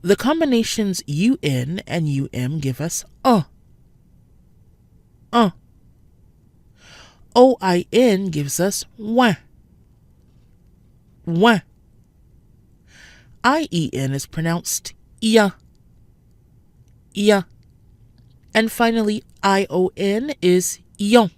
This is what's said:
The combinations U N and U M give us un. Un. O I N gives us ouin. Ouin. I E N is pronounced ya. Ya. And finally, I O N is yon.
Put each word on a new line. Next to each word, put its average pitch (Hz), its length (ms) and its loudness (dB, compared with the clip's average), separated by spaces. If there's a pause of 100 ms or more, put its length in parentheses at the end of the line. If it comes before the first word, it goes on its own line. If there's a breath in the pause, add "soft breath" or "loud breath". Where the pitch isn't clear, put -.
The 190 140 2
combinations 233 880 -2
U 190 360 -2
N 143 440 -4
and 156 220 -4
U 135 240 -4
M 131 280 -6
give 135 200 -6
us 160 240 -8 (200)
un. 226 200 2 (1900)
Un. 226 200 2 (1800 soft breath)
O 247 260 6
I 180 320 0
N 208 340 2
gives 147 340 -6
us 196 240 -2 (140)
ouin. 226 380 2 (1900)
Ouin. 185 360 2 (1800 soft breath)
I 302 280 0
E 165 220 -2
N 135 200 -4
is 139 140 -8
pronounced - 680 -6 (260)
ya. 220 300 4 (1600)
Ya. 202 300 2 (1120)
And 220 180 0
finally, 226 520 -2 (180)
I 196 260 2
O 185 280 -2
N 208 440 -4
is 180 400 0 (180)
yon. 208 400 4